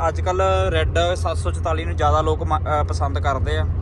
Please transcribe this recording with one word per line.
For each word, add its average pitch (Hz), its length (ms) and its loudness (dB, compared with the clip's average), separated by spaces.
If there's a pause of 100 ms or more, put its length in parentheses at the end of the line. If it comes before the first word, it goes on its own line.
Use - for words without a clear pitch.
ਅੱਜ - 140 -2
ਕੱਲ੍ਹ 185 220 0 (280)
ਰੈੱਡ 160 280 0 (160)
ਸੱਤ 170 220 -2
ਸੌ 170 140 -4
ਚੁਤਾਲੀ 160 340 -2
ਨੂੰ 170 100 -4
ਜ਼ਿਆਦਾ 151 260 4
ਲੋਕ 156 220 0
ਮ-, 156 140 0
ਅਹ, 147 260 0
ਪਸੰਦ 143 360 -2
ਕਰਦੇ 139 380 0
ਆ। 156 80 0 (160)